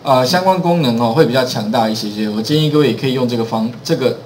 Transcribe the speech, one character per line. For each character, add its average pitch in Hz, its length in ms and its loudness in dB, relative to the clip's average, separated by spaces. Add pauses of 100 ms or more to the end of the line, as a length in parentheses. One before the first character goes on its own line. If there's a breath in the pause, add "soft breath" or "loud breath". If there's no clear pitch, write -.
呃， 143 220 2
相 180 180 0
关 190 180 2
功 170 200 2
能 120 180 0
哦， 117 120 2
会 - 140 4
比 117 60 0
较 131 120 2
强 113 280 -4
大 113 180 2
一 110 60 -4
些 110 160 -6
些。 107 180 -4
我 107 120 -4
建 147 200 0
议 151 80 0
各 147 100 2
位 147 120 4
也 - 20 0
可 - 140 -4
以 131 60 -2
用 127 140 -2
这 120 100 -2
个 113 60 -2
方-， 113 280 -4 (120)
这 165 120 0
个， - 300 -2